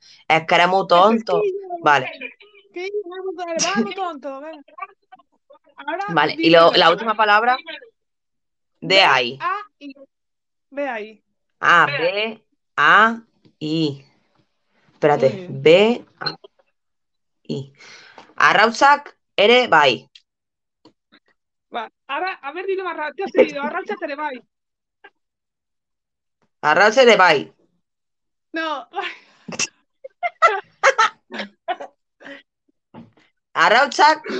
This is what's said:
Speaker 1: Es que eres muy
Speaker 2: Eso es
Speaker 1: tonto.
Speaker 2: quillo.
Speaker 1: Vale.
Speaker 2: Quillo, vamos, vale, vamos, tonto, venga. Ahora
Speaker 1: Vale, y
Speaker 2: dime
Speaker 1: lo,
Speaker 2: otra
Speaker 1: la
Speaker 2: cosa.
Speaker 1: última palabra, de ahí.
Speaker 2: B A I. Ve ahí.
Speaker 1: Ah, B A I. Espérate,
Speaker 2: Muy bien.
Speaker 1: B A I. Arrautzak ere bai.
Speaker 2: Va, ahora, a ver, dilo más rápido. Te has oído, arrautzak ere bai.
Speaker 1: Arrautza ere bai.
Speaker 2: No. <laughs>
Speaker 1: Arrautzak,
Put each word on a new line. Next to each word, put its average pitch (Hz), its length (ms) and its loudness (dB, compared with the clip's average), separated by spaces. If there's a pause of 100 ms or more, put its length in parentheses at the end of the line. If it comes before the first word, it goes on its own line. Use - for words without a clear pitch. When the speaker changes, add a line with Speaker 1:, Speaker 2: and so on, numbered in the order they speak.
(280)
Speaker 1:
Es 160 180 0
que 180 100 0
eres 170 120 4
muy 185 180 -2
Speaker 2:
Eso 185 260 4
es 226 140 -2
Speaker 1:
tonto. 190 160 -2
Speaker 2:
quillo. 392 160 -4 (240)
Speaker 1:
Vale. 262 300 0 (600)
Speaker 2:
Quillo, 403 320 -10
vamos, 370 300 -12
vale, 339 200 -8 (200)
vamos, 403 200 -6
tonto, 294 460 -12
venga. 311 200 -18 (1160)
Ahora 320 320 -10
Speaker 1:
Vale, 151 240 2
y - 40 -14
Speaker 2:
dime 170 200 4
Speaker 1:
lo, 165 100 8
Speaker 2:
otra - 100 2
Speaker 1:
la 175 80 6
Speaker 2:
cosa. 170 80 6
Speaker 1:
última 220 220 -4
palabra, 220 420 2 (1200)
de 185 200 2
ahí. 135 380 2
Speaker 2:
B - 20 -16
A 359 140 -6 (240)
I. 285 160 -20 (760)
Ve 277 200 -8
ahí. 208 340 -12 (360)
Speaker 1:
Ah, 165 280 2
B 214 560 -6 (340)
A 202 440 4 (380)
I. 156 440 -4 (880)
Espérate, 147 360 2
Speaker 2:
Muy 196 80 -8
bien. 165 240 -12
Speaker 1:
B 202 440 4 (140)
A 160 160 -10 (1080)
I. - 300 -12 (640)
Arrautzak 226 800 2 (220)
ere 233 300 2
bai. 143 420 2 (1600)
Speaker 2:
Va, 226 160 -10 (180)
ahora, 339 340 -6
a 277 120 -12
ver, 370 120 -10
dilo 392 180 -4
más 339 140 -8
rápido. 311 340 -8
Te 311 100 2
has 320 60 2
oído, 285 140 -12
arrautzak 359 400 -10
ere 294 140 -10
bai. 285 260 -10 (2250)
Speaker 1:
Arrautza 196 420 2
ere 233 140 6
bai. 160 360 2 (1000)
Speaker 2:
No. 320 360 -8
<laughs> - - -8 (400)
Speaker 1:
Arrautzak, 262 720 2 (160)